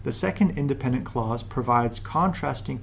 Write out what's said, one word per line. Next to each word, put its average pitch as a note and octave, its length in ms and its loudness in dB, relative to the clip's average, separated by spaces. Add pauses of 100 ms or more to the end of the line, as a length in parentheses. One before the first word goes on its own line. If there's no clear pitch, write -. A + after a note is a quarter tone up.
The - 80 -2
second F#3 440 2
independent C3+ 480 0
clause A#2 380 -2
provides A#2+ 560 2
contrasting D3+ 840 -2